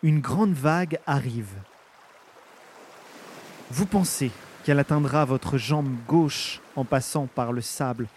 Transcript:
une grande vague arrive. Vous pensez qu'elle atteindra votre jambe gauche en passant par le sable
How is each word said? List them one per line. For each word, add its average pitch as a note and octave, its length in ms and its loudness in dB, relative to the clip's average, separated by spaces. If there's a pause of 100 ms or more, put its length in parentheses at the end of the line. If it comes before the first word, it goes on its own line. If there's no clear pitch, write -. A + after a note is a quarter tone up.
une D3+ 160 4
grande E3+ 340 2
vague D#3+ 540 0
arrive. A#2 480 -2 (2250)
Vous D3 160 0
pensez F3 460 0 (320)
qu'elle C#3+ 160 4
atteindra D3 440 2
votre C3 340 0
jambe C3+ 360 0 (140)
gauche - 520 2 (140)
en C3+ 100 -2
passant C3+ 440 0
par A#2+ 240 -2
le B2 80 -2
sable A#2+ 560 -4